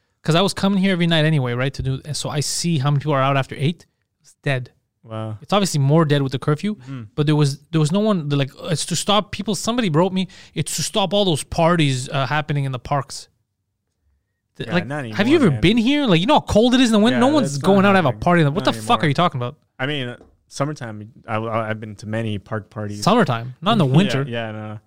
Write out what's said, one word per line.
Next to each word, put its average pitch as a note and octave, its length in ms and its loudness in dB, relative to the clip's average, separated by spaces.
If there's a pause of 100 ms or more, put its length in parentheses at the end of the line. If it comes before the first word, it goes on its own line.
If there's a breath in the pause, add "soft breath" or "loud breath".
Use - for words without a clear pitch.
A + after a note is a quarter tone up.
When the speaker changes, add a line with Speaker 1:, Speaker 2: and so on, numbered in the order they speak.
(220)
Speaker 1:
'Cause D#3 140 0
I F3 60 4
was G3 120 0
coming G3 260 0
here F#3+ 120 2
every E3+ 160 0
night D#3+ 160 2
anyway, C#3 300 2
right, C3 220 -2
to - 60 -10
do, C3 200 -4 (100)
so - 180 -6
I D3+ 120 -4
see E3 380 -2
how C#3+ 120 0
many C#3+ 80 2
people D3 140 -2
are C3+ 80 2
out C#3 160 2
after - 200 -4
eight. D3+ 280 -4 (340)
It's - 240 -20
dead. B2+ 280 -4 (300)
Speaker 2:
Wow. A2 400 -10
Speaker 1:
It's D3 120 -4
obviously F#3+ 260 0
more D3 240 4
dead C#3+ 180 2
with C3 120 -2
the C3+ 60 -4
curfew, F#3+ 360 -2
Speaker 2:
Mm-hmm. C3 280 -14 (120)
Speaker 1:
but D3+ 100 0
there D3+ 120 2
was, C#3+ 220 2 (120)
there D#3+ 80 4
was D3+ 140 2
no G#3 80 2
one, F#3+ 260 0
like, C#3 240 -2 (120)
it's E3 240 -4
to F3 100 -4
stop G#3 340 0
people. G3 240 -6
Somebody A#3 340 -2
wrote F3 220 2
me, F#3 160 -2 (260 loud breath)
"It's - 220 -6
to D#3 80 -4
stop G3 300 -2
all G3+ 100 2
those E3+ 200 0
parties, D#3 680 0
uh, C3+ 160 -2
happening D3 400 -2
in C3+ 80 -6
the B2 60 -8
parks." - 500 -6 (1300)
Th-, - 100 -12
Speaker 2:
Yeah, A2+ 60 -6
Speaker 1:
like, F3 140 -2
Speaker 2:
not C#3 180 -6
Speaker 1:
have A2+ 220 -2
you D4 80 4
Speaker 2:
anymore, D#4+ 120 4
Speaker 1:
ever D3+ 40 4
Speaker 2:
man. A2 100 -2
Speaker 1:
been G3+ 160 4
here? C#4 280 2
Like, F3 140 4
you F3+ 80 -2
know G#3 80 4
how F#3+ 60 4
cold A#3 320 2
it B3+ 80 4
is A#3+ 80 4
in A3+ 40 2
the G#3 60 4
winter? A#3+ 180 4
Speaker 2:
Yeah, A#3 40 2
Speaker 1:
No B3+ 60 6
one's G3+ 260 2
Speaker 2:
that's C#3 100 -6
not F3 40 2
Speaker 1:
going G3 180 6
out G3+ 80 6
to - 40 4
have E3+ 80 4
a - 40 4
Speaker 2:
happening. G#2+ 120 -4
Speaker 1:
party. F3 220 4
What C#3+ 120 2
Speaker 2:
Not G3+ 100 -2
Speaker 1:
the - 80 2
fuck A2+ 80 -8 (180)
Speaker 2:
anymore. F3+ 60 0
Speaker 1:
are - 20 4
you C#3+ 60 2
talking E3+ 260 0
about? B2 180 -8 (220)
Speaker 2:
I B2+ 60 -4
mean, C#3 240 -4
uh, A#2+ 80 -14 (300)
summertime, A#2 640 -8 (140)
I, A2 100 -4
I, A2 320 -2
I've A2 100 -4
been G#2+ 180 -12
to G#2 100 -14
many A2 320 -4
park G#2+ 300 -10
parties. G#2 340 -10
Speaker 1:
Summertime, B2+ 580 0
not G3 120 0
in A#3 40 2
the E3 80 4
Speaker 2:
<laughs> - 20 0
Yeah, C3 80 2
Speaker 1:
winter. C#3+ 320 2
Speaker 2:
yeah, A#2 240 -6
no. G#2+ 360 -10